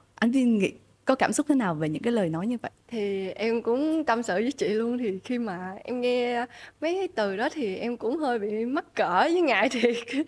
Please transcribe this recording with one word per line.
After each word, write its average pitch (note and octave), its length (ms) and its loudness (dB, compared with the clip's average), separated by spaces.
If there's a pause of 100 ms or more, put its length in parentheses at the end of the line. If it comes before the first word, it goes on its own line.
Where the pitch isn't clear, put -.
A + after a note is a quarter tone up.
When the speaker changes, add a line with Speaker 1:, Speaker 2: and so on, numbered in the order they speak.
(140)
Speaker 1:
Ánh A#3 160 0
Viên A#3+ 280 4
nghĩ, F#3+ 140 2 (320)
có C4 100 4
cảm G#3 180 2
xúc C#4+ 160 0
thế D4+ 60 4
nào G#3 200 0
về D#3 140 -2
những D#3 140 -4
cái A#3 100 0
lời G#3 160 2
nói E3 180 -2
như A#3+ 160 -2
vậy? - 80 -6 (180)
Speaker 2:
Thì G3+ 420 -4
em A3+ 320 -2
cũng D4+ 420 0
tâm A#3 180 0
sự G3+ 120 -2
với A#3 180 0
chị - 160 -2
luôn, A#3 300 0
thì G3+ 260 -2
khi B3 140 -4
mà F#3 360 -6 (100)
em B3 160 -4
nghe B3 460 0 (340)
mấy E4 140 0
cái F#4+ 200 -2
từ G3+ 220 0
đó A#3+ 160 0
thì G#3+ 240 -4
em A#3 200 -4
cũng A#3 200 -2
hơi C4 220 0
bị G#3+ 260 -2
mắc C4+ 300 -4
cỡ F3+ 260 2
với E4 200 4
ngại A#3+ 280 4
<laughs> A#3+ 40 -4
thiệt. A#3 240 2 (320)